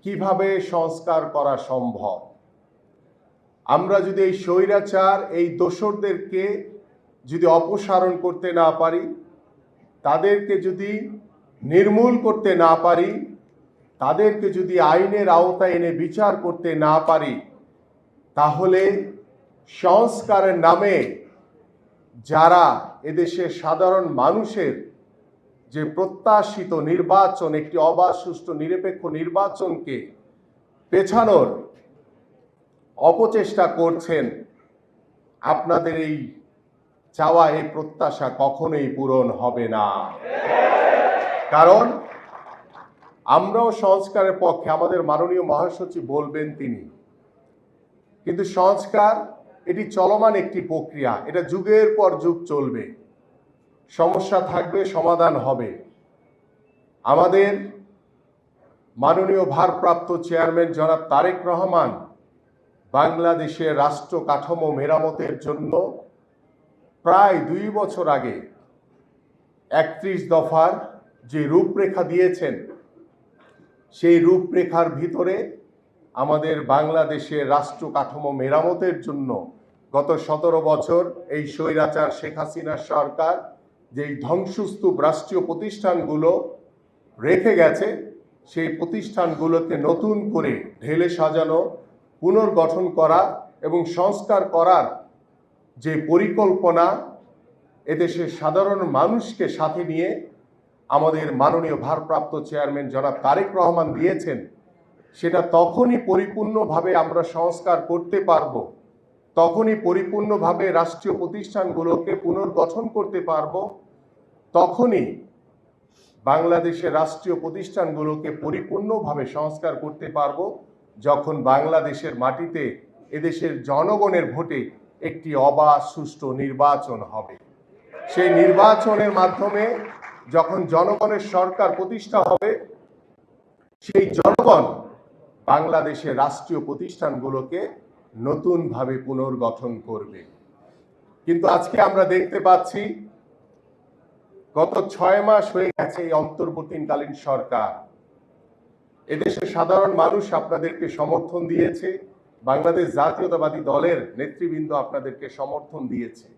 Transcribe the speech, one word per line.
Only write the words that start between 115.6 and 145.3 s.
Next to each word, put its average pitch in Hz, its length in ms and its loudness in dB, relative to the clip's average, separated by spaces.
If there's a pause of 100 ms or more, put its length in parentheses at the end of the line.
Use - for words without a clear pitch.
বাংলাদেশের 170 720 0
রাষ্ট্রীয় 165 440 -4
প্রতিষ্ঠানগুলোকে 156 840 -6 (140)
পরিপূর্ণভাবে 170 800 -6 (140)
সংস্কার 151 360 -6 (100)
করতে 151 240 -12 (100)
পারব, 147 220 -2 (580)
যখন 143 380 0 (160)
বাংলাদেশের 156 640 0 (100)
মাটিতে 165 400 -4 (540)
এদেশের 156 360 -4 (160)
জনগণের 185 640 2
ভোটে 160 260 -6 (500)
একটি 160 200 -14 (200)
অবাধ, 147 320 4 (120)
সুষ্ঠু 147 340 -10 (140)
নির্বাচন 139 580 0 (140)
হবে। 110 220 -12 (760)
সেই 180 160 2 (100)
নির্বাচনের 214 800 6
মাধ্যমে 202 440 0 (720)
যখন 170 240 2 (140)
জনগণের 202 500 0 (100)
সরকার 185 440 2
প্রতিষ্ঠা 202 420 -4 (100)
হবে, 196 200 2 (1400)
সেই 196 200 4 (140)
জনগণ 208 440 6 (880)
বাংলাদেশের 151 720 0
রাষ্ট্রীয় 147 440 -6
প্রতিষ্ঠানগুলোকে 135 920 -8 (640)
নতুনভাবে 147 680 -2 (100)
পুনর্গঠন 131 640 -4 (180)
করবে। 104 320 -12 (1040)
কিন্তু 170 200 0 (100)
আজকে - 220 -2 (100)
আমরা 190 160 2 (120)
দেখতে 185 320 -2
পাচ্ছি 185 340 4 (1800)
গত 160 160 0 (200)
ছয় 190 340 2
মাস 208 180 4 (100)